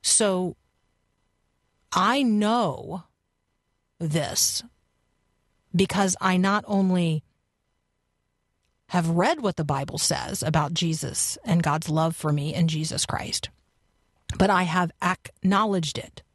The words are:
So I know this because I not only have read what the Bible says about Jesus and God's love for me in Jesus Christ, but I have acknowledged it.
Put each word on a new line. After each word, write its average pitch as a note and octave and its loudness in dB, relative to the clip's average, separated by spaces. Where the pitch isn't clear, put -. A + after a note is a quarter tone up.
So F#3 0
I A3+ 2
know G#3 0
this - -2
because F#3 0
I F#3 2
not G3 2
only F3+ 0
have E3+ 0
read G3 2
what G#3 -2
the D#3+ -2
Bible C#3+ -4
says - -2
about D#3 0
Jesus - -4
and F3 2
God's D#3 0
love D#3+ 2
for D3+ -2
me D3 -2
in E3 2
Jesus D#3+ -4
Christ, - -6
but F#3+ 4
I F#3 4
have F3 0
acknowledged F#3 0
it. - -14